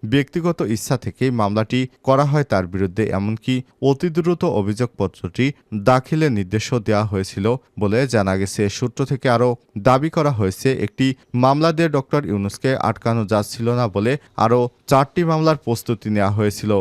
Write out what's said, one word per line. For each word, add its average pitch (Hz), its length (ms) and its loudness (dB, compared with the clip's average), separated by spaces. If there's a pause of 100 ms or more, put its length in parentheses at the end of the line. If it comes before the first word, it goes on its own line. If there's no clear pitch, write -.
ব্যক্তিগত 151 560 0
ইচ্ছা 110 360 -2
থেকেই - 340 -4
মামলাটি 110 560 0 (160)
করা 135 220 4
হয় 147 180 2
তার 95 240 0
বিরুদ্ধে। 95 380 -2
এমনকি 110 560 -2 (200)
অতি 139 280 2
দ্রুত 170 360 -2
অভিযোগপত্রটি 104 1040 -2 (220)
দাখিলের 131 580 2
নির্দেশও 104 480 -2
দেওয়া 107 260 0
হয়েছিল 101 500 -2 (240)
বলে 110 280 0
জানা 98 300 0
গেছে। 98 320 -2
সূত্র 127 360 -4
থেকে 135 240 -2
আরও 120 260 2 (220)
দাবি 131 320 2
করা 147 220 0
হয়েছে, 110 520 -2
একটি 131 320 -2 (200)
মামলা 139 360 4
দিয়ে 165 180 0
ডক্টর 147 360 -2
ইউনূসকে 101 500 -2
আটকানো 113 500 -2
যাচ্ছিল 113 500 -2
না 123 120 0
বলে 107 300 0 (200)
আরও 120 320 2 (180)
চারটি 143 360 2
মামলার 160 340 2
প্রস্তুতি 117 520 -4
নেওয়া 104 200 2
হয়েছিল। 104 520 -2